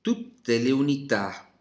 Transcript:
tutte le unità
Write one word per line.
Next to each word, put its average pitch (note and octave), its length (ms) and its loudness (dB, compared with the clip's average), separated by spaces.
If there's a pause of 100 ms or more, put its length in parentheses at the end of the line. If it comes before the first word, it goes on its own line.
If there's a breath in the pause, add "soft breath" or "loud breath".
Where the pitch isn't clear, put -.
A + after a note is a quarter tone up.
tutte - 580 -2
le B2+ 120 2
unità C3+ 760 0 (120)